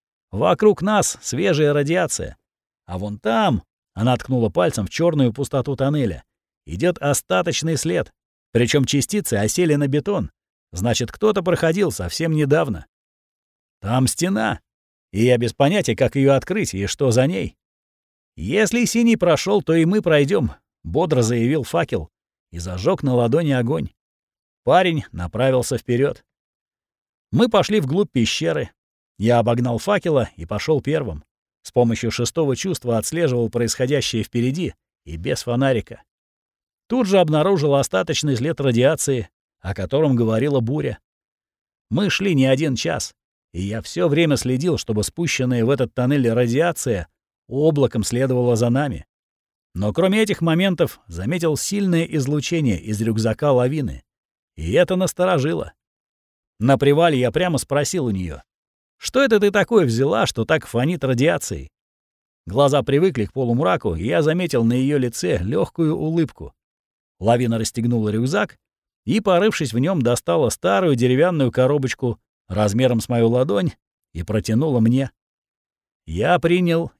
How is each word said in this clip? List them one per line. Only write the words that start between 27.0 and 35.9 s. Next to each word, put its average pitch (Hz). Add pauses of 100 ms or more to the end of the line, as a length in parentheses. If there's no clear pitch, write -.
Мы 233
пошли 208
вглубь 160
пещеры. 143 (480)
Я 117
обогнал 120
факела 160
и 82
пошел 135
первым. 127 (380)
С -
помощью 117
шестого 135
чувства 120
отслеживал 123
происходящее 123
впереди 131 (300)
и 80
без 110
фонарика. 123 (840)